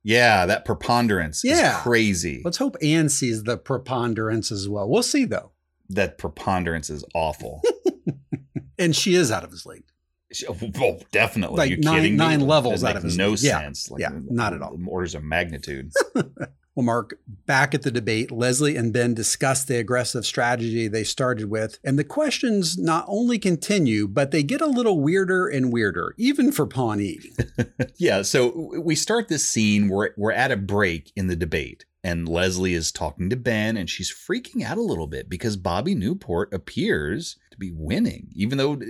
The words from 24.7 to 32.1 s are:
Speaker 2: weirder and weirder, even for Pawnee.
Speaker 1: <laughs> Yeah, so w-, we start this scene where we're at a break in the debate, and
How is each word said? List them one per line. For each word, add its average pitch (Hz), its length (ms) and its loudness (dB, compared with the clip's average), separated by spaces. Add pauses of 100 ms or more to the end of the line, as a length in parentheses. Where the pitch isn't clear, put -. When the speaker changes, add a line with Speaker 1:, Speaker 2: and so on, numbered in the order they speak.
Speaker 2:
weirder 185 500 2
and 131 220 0
weirder, 95 460 0
even 269 340 4
for 156 160 2
Pawnee. 104 540 -2 (380)
Speaker 1:
<laughs> - 400 -4
Yeah, 101 240 4
so 123 300 4
w-, 160 280 -6
we 160 140 0
start 226 340 0
this 151 180 0
scene 104 440 4
where 98 260 0
we're 107 160 0
at 127 180 0
a 120 60 0
break 98 580 0
in 95 120 -2
the 90 100 0
debate, 80 480 -4 (180)
and 85 240 -4